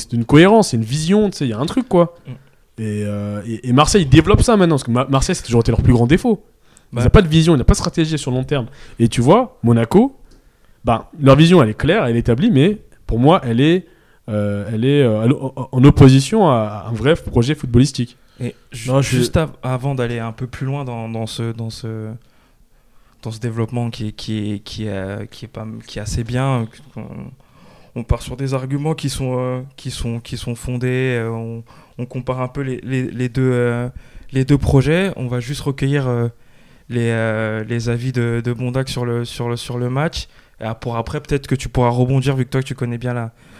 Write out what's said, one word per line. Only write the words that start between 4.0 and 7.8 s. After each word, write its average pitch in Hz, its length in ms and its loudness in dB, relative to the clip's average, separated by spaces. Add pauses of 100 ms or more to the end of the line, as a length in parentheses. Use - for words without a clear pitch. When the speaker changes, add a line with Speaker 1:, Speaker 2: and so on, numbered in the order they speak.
Speaker 1:
développe 160 360 4
ça 226 160 4
maintenant, 170 180 4
parce 135 80 -4
que 120 60 -6
Ma-, 123 160 0
Marseille, 139 300 0
c'est - 80 -12
toujours 117 160 2
été 113 100 0
leur 113 120 2
plus 113 120 4
grand 117 120 4
défaut. 185 380 0 (480)
Ils 120 40 -8
Speaker 2:
Bah. 120 80 0
Speaker 1:
n'ont - 60 4
pas 196 120 10
de 165 60 0
vision, 160 260 4
il - 20 4
n'y 120 60 0
a - 20 -4
pas - 100 6
de - 40 0
stratégie 160 400 -2